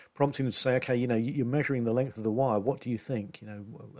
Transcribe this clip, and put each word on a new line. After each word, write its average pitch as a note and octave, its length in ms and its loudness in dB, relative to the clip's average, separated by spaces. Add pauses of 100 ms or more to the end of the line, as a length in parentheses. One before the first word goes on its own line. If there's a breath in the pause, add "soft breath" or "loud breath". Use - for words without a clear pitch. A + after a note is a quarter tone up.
(120 loud breath)
prompting C#3 320 0
them A#2 80 0
to - 60 0
say, B2+ 160 4
"Okay, B2+ 200 2
you B2 120 2
know, A#2+ 100 2
you, A#2 160 0
you're C3+ 140 0
measuring C#3 380 0
the A2+ 100 2
length B2+ 240 0
of A2 60 -6
the A2 60 4
wire. A#2 280 4
What B2 220 0
do B2 100 -6
you A2+ 80 -2
think?" G#2+ 420 -6
You G#2+ 80 -16
know, G2+ 160 -12 (360)